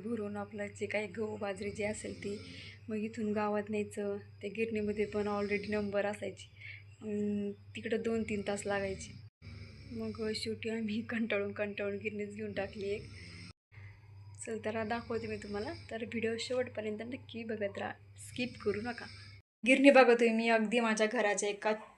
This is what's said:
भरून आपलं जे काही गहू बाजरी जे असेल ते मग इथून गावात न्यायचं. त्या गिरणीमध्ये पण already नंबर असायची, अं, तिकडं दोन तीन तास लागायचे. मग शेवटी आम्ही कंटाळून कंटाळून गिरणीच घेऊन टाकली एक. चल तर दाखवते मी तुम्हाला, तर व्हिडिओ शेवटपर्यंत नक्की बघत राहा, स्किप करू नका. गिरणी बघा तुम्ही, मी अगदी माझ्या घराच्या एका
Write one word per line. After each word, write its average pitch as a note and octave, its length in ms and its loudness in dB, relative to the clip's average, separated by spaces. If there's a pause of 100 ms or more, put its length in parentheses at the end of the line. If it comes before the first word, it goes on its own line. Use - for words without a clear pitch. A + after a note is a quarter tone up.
भरून G#3 320 -2
आपलं G3+ 300 -6
जे G3+ 180 -6
काही G#3 220 0
गहू G#3+ 280 -4
बाजरी G3+ 360 -4
जे G3+ 140 -4
असेल G#3 340 -4
ते G3+ 200 -6 (500)
मग G#3+ 60 -2
इथून G#3+ 380 -2
गावात G#3 360 2
न्यायचं. G#3 480 -2 (240)
त्या G#3 160 -6
गिरणीमध्ये G#3+ 480 0
पण G#3 220 0
already G3+ 420 0
नंबर G3+ 360 2
असायची, G3+ 420 -4 (540)
अं, G#3 500 0 (240)
तिकडं A3 260 0
दोन A3+ 220 0
तीन G#3 240 -2
तास G3+ 180 0
लागायचे. G3 580 -4 (680)
मग A3 420 -4
शेवटी A3 340 -4
आम्ही A3 320 -2
कंटाळून G#3+ 500 0
कंटाळून G3+ 440 -2
गिरणीच G#3 400 -4
घेऊन G#3 180 -6
टाकली G3 360 -4
एक. G#3 140 -2 (1400)
चल A3+ 200 -4
तर A3 180 -2
दाखवते A#3 440 -4
मी G#3+ 100 -4
तुम्हाला, G#3 360 -6 (180)
तर A3+ 60 -6
व्हिडिओ A3+ 420 -2
शेवटपर्यंत A#3 640 -2
नक्की A#3 420 -8
बघत G3+ 340 -4
राहा, G3+ 140 -4 (260)
स्किप - 440 -6
करू G#3 200 0
नका. A#3+ 240 -6 (640)
गिरणी C4+ 240 12
बघा A#3+ 220 12
तुम्ही, A#3 160 8
मी A3+ 200 4
अगदी A3+ 300 6
माझ्या A3 280 4
घराच्या G#3 420 2
एका G#3 240 0 (240)